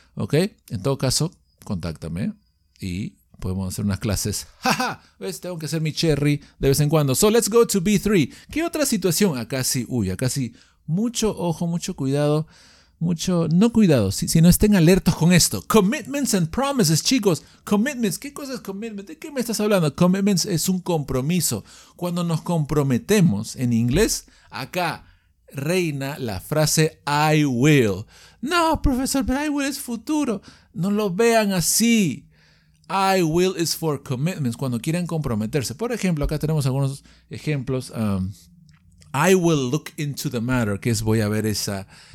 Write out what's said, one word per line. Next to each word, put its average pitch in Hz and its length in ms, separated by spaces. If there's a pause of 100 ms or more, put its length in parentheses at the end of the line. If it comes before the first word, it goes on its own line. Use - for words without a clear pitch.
(160)
¿ok? - 180 (340)
En 98 140
todo 135 160
caso, 139 340 (320)
contáctame 156 680 (440)
y 92 360 (240)
podemos 92 300
hacer 104 160
unas 98 140
clases. - 560
<laughs> - 60
¡Ja, 254 120
ja! 226 300 (160)
¿Ves? 190 240
Tengo 180 160
que 156 80
hacer 160 160
mi 160 100
cherry 147 480 (180)
de 135 100
vez 139 120
en 147 80
cuando. 147 260
So, 214 160
let's 220 200
go 233 160
to 196 160
B 202 160
three. 202 340 (180)
¿Qué 320 140
otra 320 220
situación? 185 500
Acá 123 260
sí, 123 260
uy, 113 200
acá 95 220
sí. 131 240 (320)
Mucho 214 500
ojo, 170 300
mucho 170 280
cuidado. 147 520 (520)
Mucho, 170 540
no 226 220
cuidado, 147 360
si-, - 160
sino 165 220
estén 208 260
alertos 180 420
con 175 180
esto. 110 340
Commitments 262 640
and 175 160
promises, 233 540
chicos. 208 400 (220)
Commitments, 220 540
¿qué - 140
cosa 269 220
es 208 60
commitment? 202 460
¿De 311 120
qué 320 120
me 277 100
estás 226 200
hablando? 190 340
Commitments 190 520
es 160 240
un 185 100
compromiso. 143 800 (320)
Cuando 175 300
nos 165 160
comprometemos 147 1160
en 120 180
inglés, 123 540 (200)
acá 143 560 (480)
reina 147 640
la 110 220
frase 156 640
"I 151 380
will". 123 600 (340)
"No, 320 400
profesor, 269 460
pero 269 180
"I 311 60
will" 285 180
es 277 100
futuro." 240 640 (320)
No 185 180
lo 202 240
vean 220 380
así. 196 680 (680)
I 190 340
will 170 360
is 165 160
for 151 300
commitments, 135 520
cuando 123 220
quieren 160 300
comprometerse. 120 640
Por 240 160
ejemplo, 180 340
acá 147 140
tenemos 151 280
algunos 135 360 (280)
ejemplos. 131 600
Um, 101 420 (800)
"I 175 220
will 160 380
look - 240
into 143 340
the 120 100
matter", 117 380
que 123 120
es 110 120
"voy 110 180
a 107 80
ver 107 180
esa, 101 420 (260)